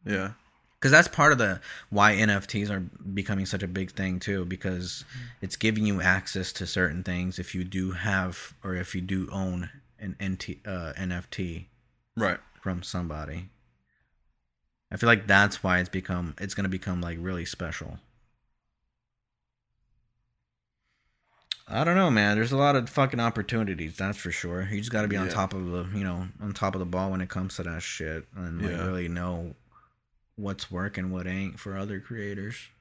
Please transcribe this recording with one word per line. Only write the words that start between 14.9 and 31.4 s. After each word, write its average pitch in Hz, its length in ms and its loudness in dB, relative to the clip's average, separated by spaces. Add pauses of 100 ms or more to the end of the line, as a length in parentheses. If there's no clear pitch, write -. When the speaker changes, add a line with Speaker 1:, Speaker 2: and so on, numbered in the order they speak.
Speaker 2:
feel 117 100 2
like 107 200 6
that's 101 340 6
why 92 180 4
it's 87 100 -2
become, 90 500 -4
it's 98 160 -4
gonna 98 140 0
become, 92 320 -2
like, 85 180 -4
really 87 260 -4
special. - 540 -8 (3750)
I 123 160 0
don't 170 120 4
know, 185 140 6
man. 104 260 6
There's 113 160 2
a 135 60 2
lot 143 180 6
of 120 140 2
fucking 131 300 2
opportunities, 101 800 0
that's 98 200 -4
for 87 140 -6
sure. 90 400 -4
You 101 80 -2
just 117 120 -6
gotta 107 160 2
be 101 100 0
on 95 100 0
Speaker 1:
Yeah. 87 60 -2
Speaker 2:
top 95 200 0
of 92 160 -4
the, 87 160 -2 (120)
you 98 60 -2
know, 92 260 -4 (120)
on 101 120 -6
top 98 200 0
of 95 60 -4
the 90 60 -2
ball 92 260 -2
when 92 100 -2
it 90 80 -4
comes 92 280 -4
to 87 60 -6
that 85 200 -6
shit, 80 520 -6
and, 85 260 -6
like, 82 100 -2
Speaker 1:
Yeah. 87 140 -2
Speaker 2:
really 90 220 -2
know 87 480 -4 (800)
what's 101 360 -6
working, 92 400 -4
what 92 160 -4
ain't 95 320 -4